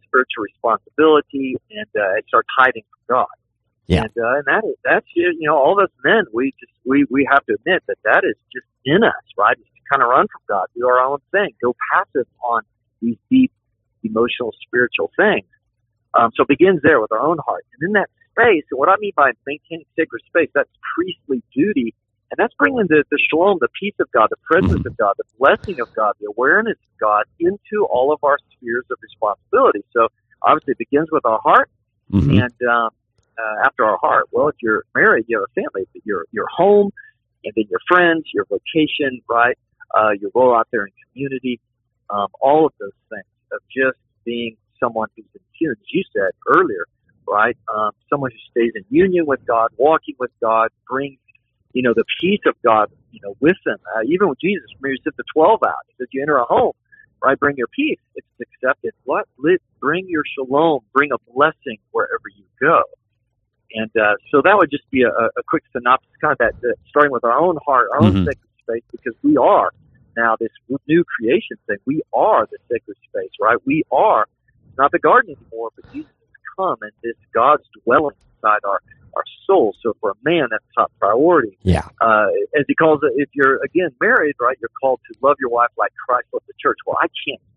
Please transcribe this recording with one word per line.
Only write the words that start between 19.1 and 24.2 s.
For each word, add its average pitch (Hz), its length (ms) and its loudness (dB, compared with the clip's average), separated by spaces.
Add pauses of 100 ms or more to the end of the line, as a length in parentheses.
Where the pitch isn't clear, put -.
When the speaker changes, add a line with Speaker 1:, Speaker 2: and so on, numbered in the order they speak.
Speaker 1:
by 135 160 2 (140)
maintaining 151 380 -12 (120)
sacred 156 300 -4
space, 165 280 0
that's 139 160 -2 (240)
priestly 143 480 -8 (120)
duty. 143 400 -2 (360)
And - 80 -8
that's 214 160 -2
bringing 262 340 0
the, 151 220 4
the 143 80 -2 (100)
shalom, 180 320 2
the 117 80 -4 (100)
peace 202 220 -8
of 165 120 -4
God, - 180 2